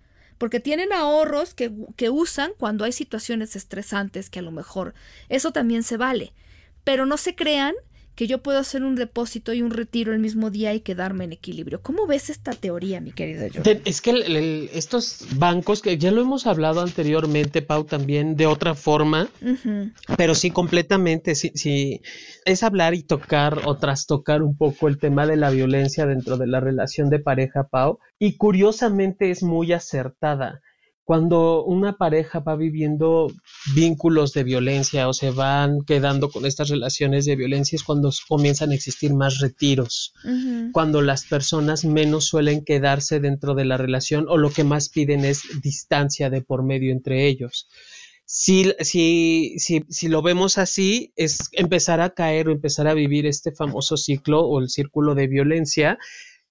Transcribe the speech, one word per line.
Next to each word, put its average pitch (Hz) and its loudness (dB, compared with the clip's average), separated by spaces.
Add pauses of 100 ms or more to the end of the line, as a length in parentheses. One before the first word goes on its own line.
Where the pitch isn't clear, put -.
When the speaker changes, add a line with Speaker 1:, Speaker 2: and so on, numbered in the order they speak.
(380)
Speaker 1:
porque 240 -4
tienen 311 -4
ahorros 302 0
que, 240 -6 (240)
que 233 -2
usan 302 -2
cuando 214 -4
hay 240 -4
situaciones 220 -8
estresantes, 196 -8
que - -12
a - -10
lo 165 -12
mejor 175 -10 (340)
eso 269 -2
también 233 0
se 226 -6
vale. 254 -4 (500)
Pero 269 0
no 285 0
se 359 -4
crean 302 0 (400)
que 233 -4
yo 262 -4
puedo 277 0
hacer 269 -4
un 269 -2
depósito 240 -6
y 240 -2
un 233 -2
retiro 226 -4
el 220 0
mismo 220 -2
día 208 -2
y 214 -4
quedarme 185 -6
en 170 -10
equilibrio. - -10
¿Cómo 370 -4
ves 285 0
esta 294 -10
teoría, 180 -6
mi 160 -14
querido 160 -8
John? - -6
Speaker 2:
Te-, 214 4
es - -4
que 233 0
el, 214 2
el, 156 -2
estos - -6 (100)
bancos, 175 2
que 180 0
ya 175 2
lo 226 4
hemos 262 0
hablado 160 2
anteriormente, 156 0
Pau, 151 0
también 147 -2
de 156 4
otra 151 2
forma, 156 2 (120)
Speaker 1:
Ujú. 220 -4 (260)
Speaker 2:
pero 165 4
sí, 180 0
completamente, 175 2
sí, 156 -4
sí, 139 -2 (420)
es 190 2
hablar 180 2
y 165 -4
tocar 151 0
o 143 0
trastocar 147 0
un 143 0
poco 147 2
el 143 0
tema 143 2
de 156 2
la 147 4
violencia 135 2
dentro 131 -2
de 127 -2
la 127 0
relación 135 0
de 147 2
pareja, 135 0
Pau, 135 0 (200)
y 208 2
curiosamente 196 2
es 180 -4
muy 170 0
acertada. 139 -4 (420)
Cuando 165 4
una 196 0
pareja 160 0
va 156 -4
viviendo 156 0 (420)
vínculos 160 4
de 139 0
violencia 131 0
o 131 0
se 135 -2
van 143 2
quedando 139 2
con 123 -6
estas 143 -2
relaciones 139 0
de 143 2
violencia, 139 -2
es 156 -4
cuando 147 2
s-, - -4
comienzan 147 2
a 143 0
existir 143 -2
más 139 2
retiros, 135 0 (100)
Speaker 1:
Ujú. 247 -4
Speaker 2:
cuando 156 2
las 139 0
personas 151 0
menos 151 2
suelen 151 2
quedarse 143 2
dentro 139 0
de 135 0
la 131 2
relación 131 0
o 170 4
lo 147 4
que 151 0
más 147 2
piden 143 0
es 139 0 (200)
distancia 143 -2
de 131 -2
por 131 -4
medio 135 0
entre 131 0
ellos. 131 -4 (560)
Si, 190 2
si, 165 2
si, 160 -2
si 170 -6
lo 156 2
vemos 180 2
así, 196 0
es 151 -2
empezar 175 2
a 180 0
caer 160 0
o 156 2
empezar 151 0
a 156 4
vivir 147 2
este 147 -2
famoso 147 -4
ciclo 151 2
o 139 2
el 127 -2
círculo 147 0
de 135 2
violencia, 151 2 (540)